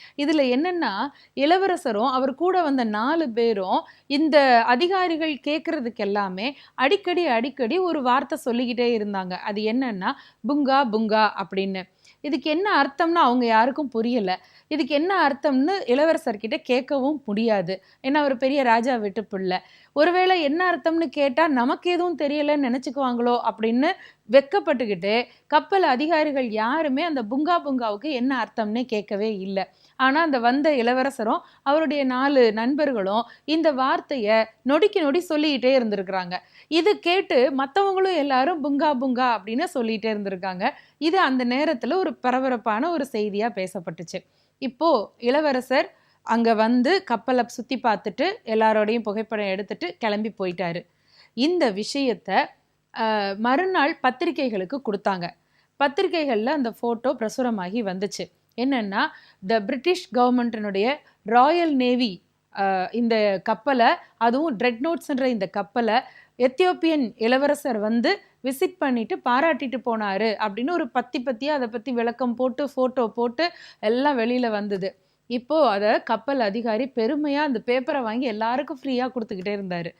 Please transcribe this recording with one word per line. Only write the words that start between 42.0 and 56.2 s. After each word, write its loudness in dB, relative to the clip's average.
பரபரப்பான -2
ஒரு -4
செய்தியா -2
பேசப்பட்டுச்சு. -8
இப்போ 0
இளவரசர் 0
அங்க 2
வந்து 2
கப்பலை 0
சுத்தி -8
பார்த்துட்டு, -2
எல்லாரோடையும் 2
புகைப்படம் -4
எடுத்துட்டு -6
கிளம்பி -4
போயிட்டாரு. -6
இந்த 2
விஷயத்த, -2
அ, -2
மறுநாள் 0
பத்திரிகைகளுக்கு -2
கொடுத்தாங்க. -4
பத்திரிகைகள்ல 0